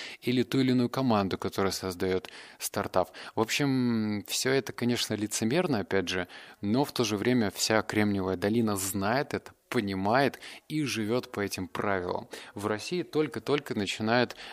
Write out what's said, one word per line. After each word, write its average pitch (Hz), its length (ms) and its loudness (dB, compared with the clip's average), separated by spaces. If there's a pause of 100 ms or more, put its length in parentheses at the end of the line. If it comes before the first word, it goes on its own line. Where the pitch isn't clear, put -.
(220)
или 123 200 2
ту 135 180 0
или 127 100 4
иную 123 180 4
команду, 110 500 2
которая 98 340 0
создает 92 560 -2 (300)
стартап. 95 520 0 (240)
В 104 60 2
общем, 117 880 0
все - 240 -2
это, 135 220 0
конечно, 120 420 0
лицемерно, 113 640 0
опять 92 280 0
же, 90 180 -2 (340)
но 113 240 2
в - 80 -6
то 123 120 2
же 107 120 0
время 110 340 2
вся - 320 2
Кремниевая 98 540 0
долина 107 400 2
знает 104 580 0
это, - 180 -6 (160)
понимает 104 720 2 (280)
и 151 160 -2
живет 110 460 -2
по 104 100 -6
этим 98 280 -4
правилам. 92 600 -2 (260)
В 104 120 -4
России 107 360 -2
только-только 143 720 -2
начинают, 113 640 2 (160)